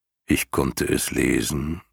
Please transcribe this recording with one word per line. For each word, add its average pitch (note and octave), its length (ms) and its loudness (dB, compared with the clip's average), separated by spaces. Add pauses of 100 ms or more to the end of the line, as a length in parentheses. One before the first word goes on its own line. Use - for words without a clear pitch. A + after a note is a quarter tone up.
(260)
Ich - 240 0
konnte C#2+ 340 0
es - 280 0
lesen, C#2+ 680 0 (100)